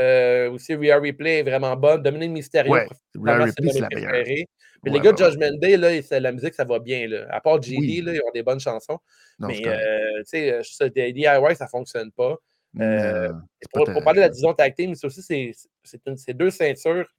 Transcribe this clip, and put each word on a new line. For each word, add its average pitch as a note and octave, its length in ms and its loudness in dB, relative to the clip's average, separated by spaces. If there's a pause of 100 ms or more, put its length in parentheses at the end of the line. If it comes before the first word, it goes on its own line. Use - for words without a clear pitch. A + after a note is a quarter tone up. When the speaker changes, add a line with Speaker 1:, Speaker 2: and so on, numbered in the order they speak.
Speaker 1:
euh, B2 500 2
aussi B2+ 220 -8
Rhea D3 260 4
Ripley D3 400 -2
est D3 40 -2
vraiment C3 320 -2
bonne. D3 260 2
Dominique D#3 300 -2
Mysterio, C#3+ 420 0
Speaker 2:
Ouais, B2 80 4
Rhea G2+ 60 -4 (260)
Speaker 1:
probablement, A2+ 420 0
c'est D3 80 -8
Speaker 2:
Ripley, - 20 2
Speaker 1:
l'un - 40 2
de C3+ 40 0
Speaker 2:
c'est C3 60 0
Speaker 1:
mes - 20 -2
Speaker 2:
la - 280 -6
meilleure. - 20 -4
Speaker 1:
préférés. C3 360 -4 (360)
Mais C#3 80 -4
les C#3+ 60 2
Speaker 2:
Ouais, C#3+ 80 0
Speaker 1:
gars G#3+ 60 8
de - 60 4
Speaker 2:
ouais, F#3 60 2
ouais. E3 80 6
Speaker 1:
Judgment D3 280 -2
Day, F#3 180 4
là, E3+ 240 2
c'est, C#3 180 -2
la B2+ 120 -2
musique, B2+ 240 -8
ça C#3 100 -2
va A#2 140 -2
bien, A#2+ 280 -6
là. G#2+ 220 -8
À - 100 -6
part D#3 220 2
J B2 120 -10
D, C3 60 -4
Speaker 2:
Oui. D#3 220 -2
Speaker 1:
là, E3+ 140 -6
ils D3+ 60 -4
ont A#2 120 -4
des A#2 80 -4
bonnes B2+ 180 -2
chansons. C3 380 -8 (420)
Speaker 2:
Non, G#2 120 -8
c'est G#2+ 80 -8
Speaker 1:
Mais, - 20 -10
Speaker 2:
correct. A2 240 -2
Speaker 1:
euh, G#2+ 320 -2
tu G#2+ 80 -10
sais, D3+ 280 -4
euh, A#2 100 -4
ça, C3+ 260 -4
des B2 240 -2
D C#3 80 -8
I D3+ 40 2
Y, D3 300 4
ça B2+ 120 -10
fonctionne A#2 440 -8
pas. B2+ 240 -4 (460)
Euh, G#2+ 480 -2
Speaker 2:
Non, E2 80 -10
Speaker 1:
et - 20 -14 (220)
Speaker 2:
c'est - 100 -20
Speaker 1:
pour, D3 140 2
Speaker 2:
pas G2+ 80 -4
Speaker 1:
pour D3 100 0
parler E3 140 4
de G3 40 6
la E3+ 80 8
Speaker 2:
terrible. - 40 -12
Speaker 1:
division D#3+ 220 0
tag C3+ 200 2
team, F3 200 -4
c'est C#3+ 100 -12
aussi, C#3 160 -10
c'est, C3 300 -6 (320)
c'est - 240 -20
une, C3+ 100 -10
c'est B2+ 160 -10
deux E3+ 160 0
ceintures, E3 560 -2 (140)